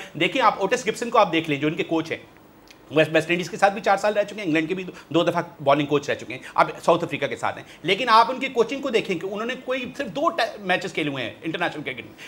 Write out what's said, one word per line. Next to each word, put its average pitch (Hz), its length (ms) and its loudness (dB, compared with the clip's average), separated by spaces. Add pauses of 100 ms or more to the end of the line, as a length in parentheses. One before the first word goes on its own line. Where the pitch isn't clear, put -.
(180)
देखिए 180 240 2
आप, 208 200 4
Otis 202 240 0
Gibson 220 240 -4
को 233 80 2
आप 208 100 8
देख 160 220 0
लें, 143 100 0
जो 147 80 0
इनके 175 160 -2
coach 160 280 -2
हैं, 117 100 -6 (760)
West, 151 160 4
West 160 200 2
Indies 175 180 0
के 220 80 -8
साथ 202 120 6
भी 202 120 -2
चार 196 160 4
साल 208 160 2
रह 208 100 2
चुके 202 180 -10
हैं, 208 40 -6
England 160 220 2
के 175 60 -4
भी 185 100 -4
दो, 175 80 -12 (200)
दो 165 120 4
दफा 170 200 0 (180)
bowling 143 260 4
coach 143 220 0
रह 117 60 0
चुके 117 180 -8
हैं, 120 80 -12 (160)
अब 156 160 4 (120)
South 170 140 6
Africa 143 280 -4
के 117 80 -6
साथ 104 180 -2
हैं, - 120 -14 (200)
लेकिन 202 220 0
आप 226 220 6
उनकी 254 200 -4
coaching 262 340 0
को 277 60 -2
देखें 196 300 0
कि 190 80 -6
उन्होंने 220 280 -6
कोई 247 420 -6
सिर्फ 277 120 -6
दो 285 200 0
टे-, 247 300 -2
matches 185 320 -2
खेले 151 200 -2
हुए 135 100 -4
हैं 110 220 -8
international 160 400 -4
क्रिकेट 127 220 -8
में, - 60 -20 (160)